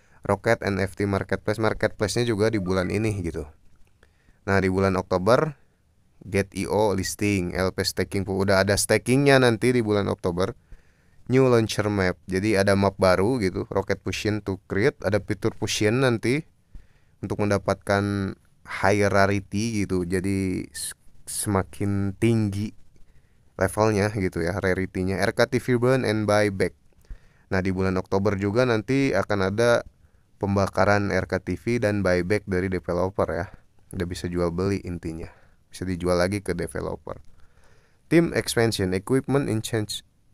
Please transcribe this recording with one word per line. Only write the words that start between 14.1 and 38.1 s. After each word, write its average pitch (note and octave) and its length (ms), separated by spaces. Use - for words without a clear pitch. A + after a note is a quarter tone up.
to F#2+ 240
create, G#2 400
ada G2+ 160
fitur G#2+ 320
Fusion G#2+ 480
nanti B2 400
untuk G2+ 160
mendapatkan G2+ 960
high G2+ 400
rarity G2+ 800
gitu, F#2 160
jadi F#2+ 720
s-, - 240
semakin G2 880
tinggi G#2+ 560
levelnya G#2 560
gitu F#2 320
ya, F2+ 160
rarity-nya. F#2 640
R G#2+ 80
K A#2 160
T B2 160
V B2 160
burn B2+ 240
and G#2+ 240
buyback. G#2 480
Nah, F#2+ 80
di F#2+ 80
bulan F#2+ 240
Oktober G2 400
juga G2+ 320
nanti C3 480
akan G2 400
ada A#2 320
pembakaran G2 720
R F#2 160
K F#2 160
T F#2 80
V A#2 240
dan G#2 240
buyback F2+ 480
dari F2+ 160
developer F#2 640
ya, E2+ 160
udah F2+ 160
bisa - 160
jual F2 240
beli F#2+ 320
intinya, E2 480
bisa - 160
dijual F2 320
lagi G2 240
ke F2 160
developer. - 640